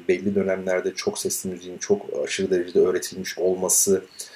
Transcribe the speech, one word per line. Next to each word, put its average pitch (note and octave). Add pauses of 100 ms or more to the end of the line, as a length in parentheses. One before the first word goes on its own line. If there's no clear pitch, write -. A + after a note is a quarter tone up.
belli F#2+
dönemlerde F#2
çok -
sesli -
müziğin F2+
çok - (180)
aşırı F#2+
derecede F2+
öğretilmiş F#2
olması, F#2 (300)